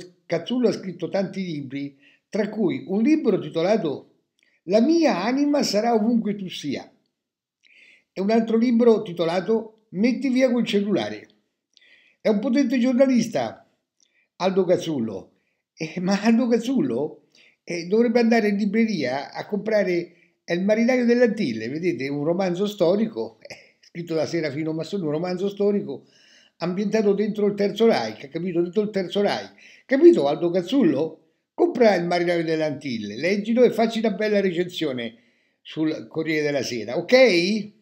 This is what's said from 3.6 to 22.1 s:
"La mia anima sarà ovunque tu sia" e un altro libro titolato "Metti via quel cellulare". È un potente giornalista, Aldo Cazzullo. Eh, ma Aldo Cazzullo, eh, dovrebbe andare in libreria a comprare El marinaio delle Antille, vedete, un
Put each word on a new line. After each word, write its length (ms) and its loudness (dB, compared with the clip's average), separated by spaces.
"La 160 2
mia 440 4
anima 400 0
sarà 300 0
ovunque 420 0
tu 120 -10
sia" 420 -8
e 80 -6
un 80 0
altro 280 2
libro 440 4
titolato 880 -2
"Metti 400 -2
via 200 2
quel 160 0
cellulare". 640 -2
È 80 0
un 100 2
potente 400 0
giornalista, 880 0
Aldo 260 0
Cazzullo. 680 -2
Eh, 260 -10
ma 220 0
Aldo 260 4
Cazzullo, 760 -2
eh, 220 -8
dovrebbe 340 2
andare 300 2
in 80 0
libreria 720 -2
a 140 -10
comprare 680 -2
El 200 -2
marinaio 420 2
delle 200 4
Antille, 440 -2
vedete, 380 -2
un 160 -4